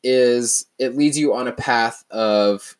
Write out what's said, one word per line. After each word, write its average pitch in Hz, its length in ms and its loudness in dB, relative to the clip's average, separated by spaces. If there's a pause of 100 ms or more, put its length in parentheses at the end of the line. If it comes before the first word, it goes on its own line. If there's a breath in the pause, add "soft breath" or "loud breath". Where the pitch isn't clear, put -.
is 123 640 2 (100)
it 127 180 -4
leads 147 220 2
you 147 160 0
on 127 140 -4
a - 60 -6
path 117 580 -2
of 104 680 0